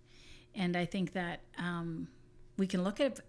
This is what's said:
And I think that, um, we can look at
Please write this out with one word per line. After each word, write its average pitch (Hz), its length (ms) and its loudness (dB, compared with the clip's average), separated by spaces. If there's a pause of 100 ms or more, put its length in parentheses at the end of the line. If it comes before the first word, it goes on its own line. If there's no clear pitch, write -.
(540)
And 175 220 2
I 175 100 2
think 185 260 0
that, 175 280 -4 (180)
um, 170 500 -4 (480)
we 190 100 4
can 180 160 2
look 202 180 0
at 277 280 2